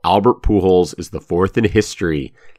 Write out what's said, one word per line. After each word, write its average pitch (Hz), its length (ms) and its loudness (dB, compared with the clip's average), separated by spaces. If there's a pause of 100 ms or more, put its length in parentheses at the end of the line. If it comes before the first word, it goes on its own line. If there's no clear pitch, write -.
Albert 101 360 2
Pujols 92 560 2
is 85 120 -12
the - 100 -12
fourth 92 380 -4
in 113 80 2
history 85 680 -2 (260)